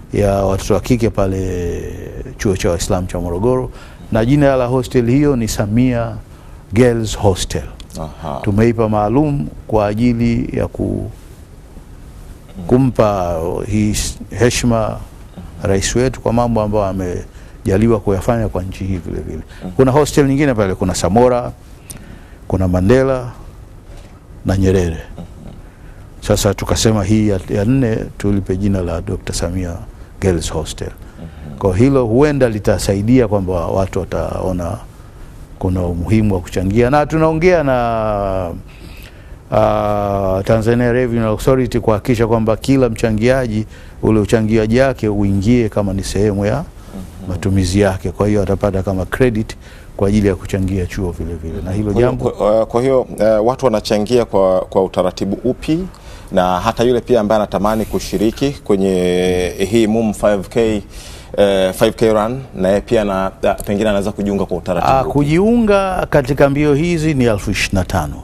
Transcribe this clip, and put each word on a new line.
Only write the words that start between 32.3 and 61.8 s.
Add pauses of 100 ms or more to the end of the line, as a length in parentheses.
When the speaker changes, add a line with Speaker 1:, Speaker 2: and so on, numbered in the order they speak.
Speaker 1:
litasaidia
kwamba
watu
wataona (800)
kuna
umuhimu
wa
kuchangia,
na
tunaongea
na, (1000)
ah,
Tanzania
Revenue
Authority
kuhakikisha
kwamba
kila
mchangiaji, (380)
ule
uchangiaji
wake
uingie
kama
ni
sehemu
ya (640)
matumizi
yake.
Kwa
hiyo
atapata
kama
credit (420)
kwa
ajili
ya
kuchangia
chuo
vile
vile.
Na
hilo
Speaker 2:
Kwa
hiyo,
Speaker 1:
jambo
Speaker 2:
kwa,
uh,
kwa
hiyo,
uh,
watu
wanachangia
kwa,
kwa
utaratibu
upi? (520)
Na
hata
yule
pia
ambaye
anatamani
kushiriki
kwenye (180)
hii
mum
five
K, (540)
eh,
five